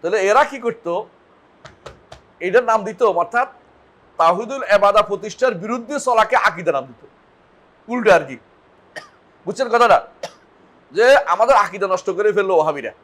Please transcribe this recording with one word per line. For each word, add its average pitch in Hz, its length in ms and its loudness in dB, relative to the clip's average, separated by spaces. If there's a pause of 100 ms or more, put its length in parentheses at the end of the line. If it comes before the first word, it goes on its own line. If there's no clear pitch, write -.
তাহলে 190 200 -2
এরা 214 220 4
কি 277 160 -6
করতো? 214 480 -6 (1300)
এটার 190 240 0
নাম 220 200 0
দিত, 214 200 -4
অর্থাৎ 214 460 -2 (680)
তাওহীদুল 202 460 0
ইবাদা 202 380 4
প্রতিষ্ঠার 208 520 -4
বিরুদ্ধে 226 460 -6
চলাকে 226 360 0
আকীদা 170 360 0
নাম 135 140 -4
দিত, 123 200 -20 (840)
উল্টো 220 260 2
আর 160 80 4
কি। 139 160 -14 (1080)
বুঝছেন 240 240 -6
কথাটা? 226 380 4 (840)
যে 240 260 4
আমাদের 220 380 2
আকীদা 196 320 0
নষ্ট 185 220 -4
করে 202 220 0
ফেললো 190 240 0
ওহাবিরা 147 360 0 (120)